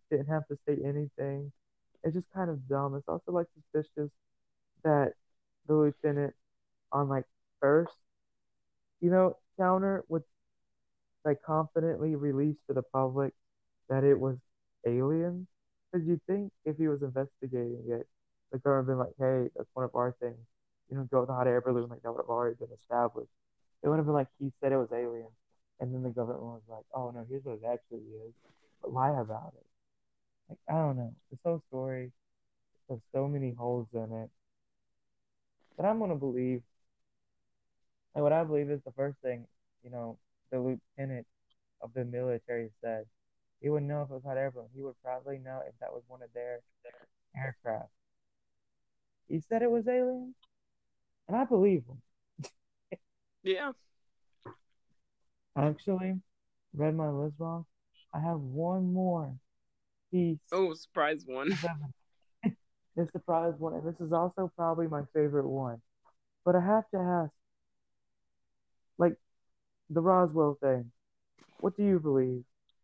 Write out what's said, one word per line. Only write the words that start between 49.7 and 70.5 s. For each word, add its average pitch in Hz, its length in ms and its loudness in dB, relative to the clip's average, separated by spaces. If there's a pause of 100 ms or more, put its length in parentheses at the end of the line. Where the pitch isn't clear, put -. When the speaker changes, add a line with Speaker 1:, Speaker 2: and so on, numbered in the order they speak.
Speaker 1:
was 233 160 0
aliens, 254 480 0 (920)
and 196 100 -2
I 262 80 2
believe 196 400 6
him. - 160 -16 (920)
<laughs> 180 80 -12 (440)
Speaker 2:
Yeah. 190 280 -2 (1800)
Speaker 1:
Actually, 185 640 0 (520)
read 151 220 0
my 156 140 0
list 147 300 -2
wrong. 165 260 -6 (480)
I - 80 -4
have 165 180 -2
one 170 540 0
more 170 440 0 (760)
piece 170 280 2 (120)
Speaker 2:
Oh, 185 220 2
surprise 151 520 -2
one. 131 260 -4
Speaker 1:
of 165 140 -2
evidence. 147 280 -6 (500)
<laughs> - 140 -2 (380)
The 165 160 0
surprise 165 460 0
one, 160 180 -4
and 160 120 -6
this 165 140 -8
is 160 100 -4
also 175 460 0
probably 165 300 0
my 147 160 -4 (100)
favorite 147 340 2
one. 131 340 -4 (640)
But 180 120 6
I 180 60 6
have 214 300 2
to 202 60 -2
ask, 180 340 0 (1700)
like, 175 180 4 (760)
the 160 120 2
Roswell 165 600 6